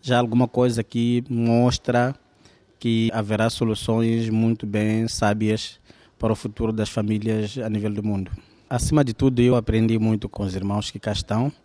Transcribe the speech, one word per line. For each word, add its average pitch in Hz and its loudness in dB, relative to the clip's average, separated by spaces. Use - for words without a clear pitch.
já 127 0
alguma 120 2
coisa 123 0
que 120 -2
mostra 120 2
que 113 0
haverá 110 0
soluções 113 0
muito 110 0
bem 110 0
sábias 107 -2
para 113 0
o 107 2
futuro 110 -6
das 110 -2
famílias 107 -2
a 110 -6
nível 107 -2
do 104 -4
mundo. 101 -4
Acima 143 2
de 117 -2
tudo, 127 2
eu 123 6
aprendi 110 2
muito 110 0
com 101 -8
os 95 -4
irmãos 101 -4
que 101 -14
cá 107 -4
estão 113 -2